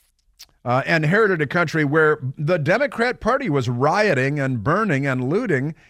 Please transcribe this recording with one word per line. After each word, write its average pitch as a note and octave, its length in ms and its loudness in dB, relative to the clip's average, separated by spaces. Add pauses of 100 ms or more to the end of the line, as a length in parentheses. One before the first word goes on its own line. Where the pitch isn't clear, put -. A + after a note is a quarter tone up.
(640)
Uh, B2+ 200 0
and E3 200 0
inherited F#3+ 360 2
a C#3 60 -2
country D#3+ 380 0
where D3+ 340 4 (180)
the E3 200 0
Democrat A3+ 640 -2
Party B3 280 0
was C3 200 0
rioting D3 680 0
and C3 240 -2
burning D3 460 0
and B2+ 220 -2
looting D#3+ 440 -2 (160)